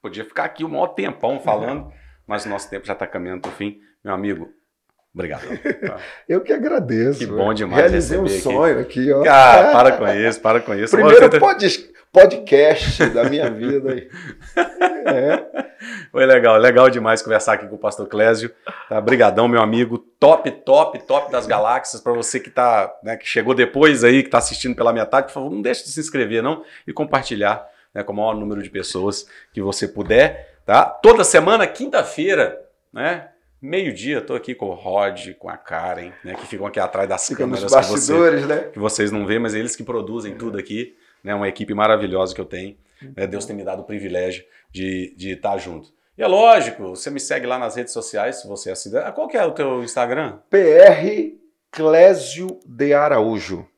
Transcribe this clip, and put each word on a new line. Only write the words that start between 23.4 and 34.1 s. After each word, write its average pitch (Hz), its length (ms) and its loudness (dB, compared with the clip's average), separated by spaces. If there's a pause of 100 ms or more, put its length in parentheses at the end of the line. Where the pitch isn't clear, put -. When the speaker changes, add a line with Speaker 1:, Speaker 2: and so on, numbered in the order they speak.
Speaker 1:
depois 131 480 4
aí, 127 180 6
que - 80 -6
tá 123 80 2
assistindo - 380 -4
pela 117 180 0
metade, 127 340 0
por - 60 -20
favor, 139 160 -10
não 104 120 -8
deixe 123 240 -4
de - 40 -16
se 156 100 -12
inscrever, 117 440 -4
não, 156 200 -6 (220)
e - 80 -14
compartilhar, 127 720 -4 (300)
né, 101 80 -8
com 101 100 -10
o - 40 -10
maior 107 180 -4
número 104 260 -8
de 95 80 -14
pessoas 98 560 -8 (280)
que 107 80 -10
você 101 260 -6
puder, 110 680 0 (120)
tá? 123 200 4
Toda 220 380 6
semana, 185 420 4
quinta-feira, 185 960 -4 (340)
né? 156 360 -8 (320)
Meio-dia, 139 600 -6